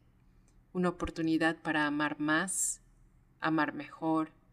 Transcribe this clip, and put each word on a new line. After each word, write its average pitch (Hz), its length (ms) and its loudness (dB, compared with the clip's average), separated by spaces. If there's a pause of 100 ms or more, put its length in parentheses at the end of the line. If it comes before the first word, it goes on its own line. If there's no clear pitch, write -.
(720)
una 180 180 2
oportunidad 160 720 0
para 151 240 2
amar 147 320 0
más, 156 600 0 (580)
amar 156 340 0
mejor 160 580 -2 (220)